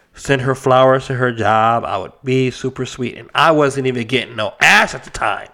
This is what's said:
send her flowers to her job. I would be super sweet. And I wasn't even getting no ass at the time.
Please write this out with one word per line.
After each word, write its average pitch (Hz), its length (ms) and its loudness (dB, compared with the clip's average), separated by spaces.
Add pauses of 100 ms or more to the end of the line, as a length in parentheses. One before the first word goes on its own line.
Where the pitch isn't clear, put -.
(140)
send 139 280 -2
her 131 140 -2
flowers 131 520 4
to 135 80 -4
her 123 160 0
job. 113 520 2
I 98 140 -4
would 90 160 -8 (100)
be 131 280 0
super 131 340 -8
sweet. 120 320 -8
And - 180 -18
I 156 160 4
wasn't 135 360 2
even 123 200 -4
getting 117 280 -4
no 107 240 -4
ass 196 360 2
at 131 80 -14
the - 80 -20
time. - 420 -4